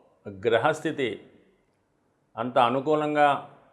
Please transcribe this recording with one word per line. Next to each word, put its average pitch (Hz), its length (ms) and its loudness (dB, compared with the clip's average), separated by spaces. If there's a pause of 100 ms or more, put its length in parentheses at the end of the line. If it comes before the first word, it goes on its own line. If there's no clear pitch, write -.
(460)
గ్రహస్థితి 143 600 0 (1300)
అంత 123 220 -2
అనుకూలంగా 147 720 2 (440)